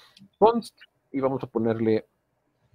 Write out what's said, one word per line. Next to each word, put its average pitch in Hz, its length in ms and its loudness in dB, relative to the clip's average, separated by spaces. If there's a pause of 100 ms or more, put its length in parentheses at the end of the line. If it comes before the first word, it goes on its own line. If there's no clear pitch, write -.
(380)
const, 233 420 2 (320)
y 135 80 -6
vamos 135 240 -4
a 131 40 -10
ponerle, 110 580 -2 (680)